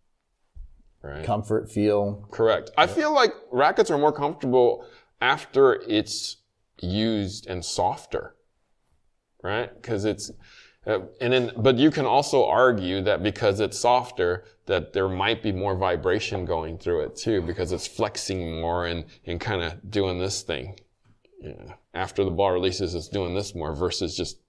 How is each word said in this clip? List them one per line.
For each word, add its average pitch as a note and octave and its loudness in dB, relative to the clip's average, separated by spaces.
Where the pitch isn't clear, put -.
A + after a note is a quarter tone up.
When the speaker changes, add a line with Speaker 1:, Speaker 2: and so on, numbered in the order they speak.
Speaker 1:
Right? D2 -10
Speaker 2:
Comfort, G#2+ -2
feel. G#2 0
Speaker 1:
Correct. A2 2
I D#3+ 8
Speaker 2:
Yep. - 0
Speaker 1:
feel D4+ 2
like C4 4
rackets D3+ 4
are D3+ 2
more D3 6
comfortable B2+ 2
after B2+ 4
it's A2+ -2
used G2+ -2
and F2+ -6
softer, - -4
right? G#2 -4
'Cause G#2 -2
it's, G2+ -4
uh, G#2 0
and B2 0
then, B2 2
but A#2+ 4
you D3 6
can C#3+ -2
also B2+ 4
argue G2 2
that F#2+ 2
because G2+ 0
it's G2+ -2
softer, A#2+ 0
that F2+ -2
there F#2+ 0
might G2+ -2
be G#2+ 0
more F#2+ -2
vibration F#2 0
going E2 -4
through E2+ -2
it - -6
too, G#2+ 0
because E2+ -4
it's - -6
flexing F#2 -4
more E2+ -2
and, E2+ -4
and E2+ -6
kinda F2 -4
doing F#2+ 0
this F#2 -4
thing. D#2 -8
Yeah. G#1+ -16
After F#2 -2
the F#2+ 0
ball F#2+ 2
releases, F2+ 0
it's E2 -8
doing F#2 -4
this G2+ -4
more D#2 -6
versus F2 -2
just, - -6